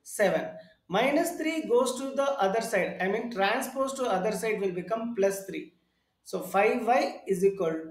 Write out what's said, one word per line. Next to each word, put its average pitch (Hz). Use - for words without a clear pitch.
seven. 175
Minus 294
three 311
goes 247
to 269
the 277
other 196
side, 185
I 185
mean 233
transpose 262
to 262
other 202
side 202
will 196
become 226
plus 190
three. -
So -
five 220
y 269
is 185
equal 160